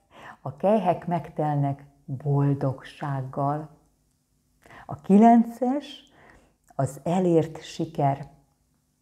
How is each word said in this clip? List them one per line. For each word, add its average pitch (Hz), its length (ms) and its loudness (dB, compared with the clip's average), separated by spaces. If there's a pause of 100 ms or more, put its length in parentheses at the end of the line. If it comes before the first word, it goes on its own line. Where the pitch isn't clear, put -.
(400)
A - 160 -10
kejhek 185 500 0
megtelnek 147 800 -2 (200)
boldogsággal. 143 1600 -4 (1200)
A - 80 -12
kilences 233 1200 2 (640)
az - 280 -4
elért 170 600 2
siker. 143 680 -4 (720)